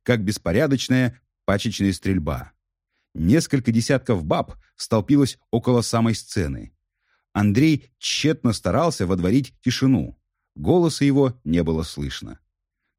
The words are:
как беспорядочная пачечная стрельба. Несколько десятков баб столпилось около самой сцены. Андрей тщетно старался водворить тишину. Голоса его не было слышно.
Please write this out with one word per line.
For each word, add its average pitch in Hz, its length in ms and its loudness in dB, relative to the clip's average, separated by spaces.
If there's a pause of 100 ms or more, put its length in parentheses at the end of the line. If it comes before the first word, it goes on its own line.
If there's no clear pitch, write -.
как 117 200 0
беспорядочная 123 960 0 (260)
пачечная 101 460 -2
стрельба. 78 640 -4 (600)
Несколько 123 560 0
десятков 117 520 0
баб - 320 -2 (200)
столпилось 131 640 0 (100)
около 120 320 0
самой 113 340 0
сцены. 69 600 -6 (580)
Андрей 117 640 2
тщетно - 560 -2
старался 110 540 0
водворить 92 540 0
тишину. 107 580 0 (360)
Голоса 147 480 0
его 135 400 2
не 85 200 0
было 80 180 -2
слышно. 69 580 -10 (580)